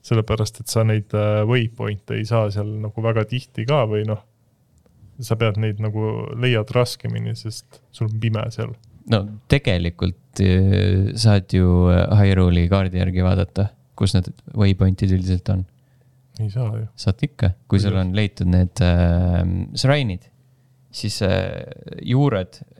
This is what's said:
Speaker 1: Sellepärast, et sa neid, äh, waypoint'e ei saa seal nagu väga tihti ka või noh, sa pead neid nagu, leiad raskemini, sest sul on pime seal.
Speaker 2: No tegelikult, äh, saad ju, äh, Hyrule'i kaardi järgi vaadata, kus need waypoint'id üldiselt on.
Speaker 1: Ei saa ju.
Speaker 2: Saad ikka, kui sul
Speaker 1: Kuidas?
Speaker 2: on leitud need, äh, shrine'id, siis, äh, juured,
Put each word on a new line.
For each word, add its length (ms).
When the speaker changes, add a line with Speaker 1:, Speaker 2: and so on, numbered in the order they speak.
Speaker 1:
Sellepärast, 560
et 60
sa 160
neid, 300
äh, 320
waypoint'e 720
ei 80
saa 240
seal 160
nagu 360
väga 220
tihti 440
ka 180
või 200
noh, 120
sa 160
pead 220
neid 220
nagu, 560
leiad 360
raskemini, 680
sest 420
sul 160
on 120
pime 300
seal. 240
Speaker 2:
No 180
tegelikult, 920
äh, 760
saad 380
ju, 360
äh, 280
Hyrule'i 520
kaardi 280
järgi 240
vaadata, 480
kus 200
need 120
waypoint'id 560
üldiselt 380
on. 160
Speaker 1:
Ei 100
saa 240
ju. 220
Speaker 2:
Saad 260
ikka, 320
kui 120
sul 120
Speaker 1:
Kuidas? 100
Speaker 2:
on 140
leitud 320
need, 340
äh, 640
shrine'id, 460
siis, 300
äh, 420
juured, 560